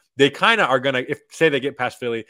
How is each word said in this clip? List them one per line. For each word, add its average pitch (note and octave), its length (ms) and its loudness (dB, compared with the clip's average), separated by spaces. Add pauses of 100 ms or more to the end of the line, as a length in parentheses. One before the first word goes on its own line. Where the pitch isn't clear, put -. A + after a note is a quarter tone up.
(200)
they C#3 100 6
kinda G3+ 380 2
are C3 140 2
gonna, B2+ 260 -2
if, D3 140 -6 (100)
say E3 180 0
they C#3 120 0
get C3+ 160 -6
past B2 200 -6
Philly, A#2 320 -6